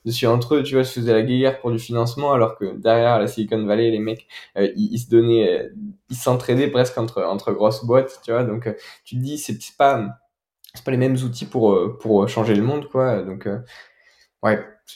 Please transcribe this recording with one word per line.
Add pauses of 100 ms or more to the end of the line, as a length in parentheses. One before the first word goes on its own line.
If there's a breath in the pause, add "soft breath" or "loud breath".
dessus
entre
eux,
tu
vois,
se
faisaient
la
guerre
pour
du
financement,
alors
que
derrière
la
Silicon
Valley,
les
mecs, (300 loud breath)
euh,
ils,
ils
se
donnaient,
euh, (400)
ils
s'entraidaient
presque
entre,
entre
grosses
boîtes,
tu
vois.
Donc,
euh, (320 loud breath)
tu
te
dis,
c'est,
c'est
pas, (540)
c'est
pas
les
mêmes
outils
pour,
euh,
pour
changer
le
monde,
quoi.
Donc,
euh, (840 loud breath)
ouais. (320)